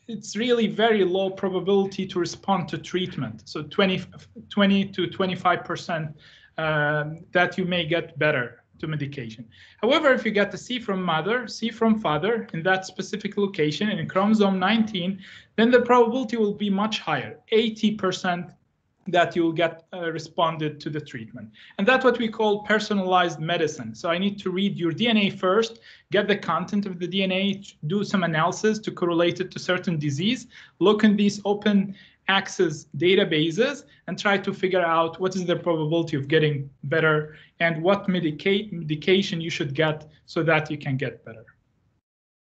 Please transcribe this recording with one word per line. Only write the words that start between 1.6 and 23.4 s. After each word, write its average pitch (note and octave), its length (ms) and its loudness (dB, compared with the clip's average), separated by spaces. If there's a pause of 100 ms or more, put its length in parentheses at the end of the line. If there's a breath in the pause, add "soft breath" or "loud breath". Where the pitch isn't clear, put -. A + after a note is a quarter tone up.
to F#3 120 -4
respond F3 500 -2
to D3+ 100 -6
treatment. E3 640 -6
So D3+ 180 -10
twenty, F#3+ 380 0 (480)
twenty G3 360 4
to F3+ 220 -4
twenty-five F3+ 560 0
percent, D#3+ 540 -6 (400 soft breath)
um, D3+ 760 -2
that F3+ 260 2
you F#3 80 0
may F3 200 -2
get D#3+ 320 -2
better C#3 420 0 (200)
to F3 80 -6
medication. C3 600 -8 (340 soft breath)
However, C#4 320 4
if - 120 0
you G#3+ 60 2
get G3 200 2
the F#3 60 -10
C B3 220 -8
from F#3+ 240 -4
mother, F#3 440 -2
C - 220 -6
from A3 300 2
father F#3+ 540 0
in D#3+ 100 -6
that F#3 220 2
specific G3 520 -8
location G3 520 0
in E3 180 -4
chromosome G3 520 2
nineteen, G3 600 0 (360 loud breath)
then A#3 160 4
the B3 100 6
probability A#3+ 560 4
will G#3 160 2
be G#3 160 -2
much G3+ 300 0
higher, A#2+ 380 -4 (140)
eighty A3 440 2
percent F3+ 560 -4 (560)
that E3+ 280 2
you F3 60 2
will E3 120 2
get, E3 380 -2
uh, E3+ 200 -6
responded D#3 680 -4
to D#3+ 100 -10
the D3 120 -6
treatment. A2 480 -16 (280 loud breath)
And G3 100 0
that's B3+ 180 4
what A#3+ 140 4
we A3+ 80 0
call G#3+ 360 0
personalized F#3 760 2
medicine. D#3 560 -2